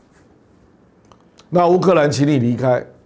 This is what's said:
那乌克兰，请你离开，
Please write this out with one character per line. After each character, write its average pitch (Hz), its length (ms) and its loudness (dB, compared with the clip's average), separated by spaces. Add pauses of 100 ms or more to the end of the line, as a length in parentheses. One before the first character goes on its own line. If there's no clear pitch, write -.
(1500)
那 175 140 2
乌 180 120 2
克 170 160 2
兰， 147 140 2
请 131 180 -2
你 147 120 0
离 120 160 -2
开， 123 320 -4 (200)